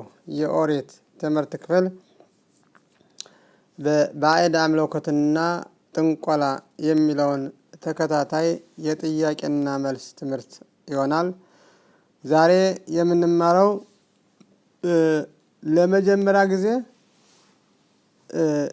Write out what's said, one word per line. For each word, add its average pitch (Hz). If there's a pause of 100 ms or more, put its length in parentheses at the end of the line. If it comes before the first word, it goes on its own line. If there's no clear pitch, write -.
(320)
የኦሪት 151 (280)
ትምህርት 151
ክፍል 180 (1900)
በባዕድ 151
አምልኮትና 156 (560)
ጥንቆላ 156 (360)
የሚለውን 147 (400)
ተከታታይ 156 (320)
የጥያቄና 156 (120)
መልስ 135
ትምህርት 135 (360)
ይሆናል። 147 (960)
ዛሬ 156 (380)
የምንማረው፣ 170 (1120)
እ፣ 175 (680)
ለመጀመሪያ 196
ጊዜ፣ 190 (1600)
እ፣ - (300)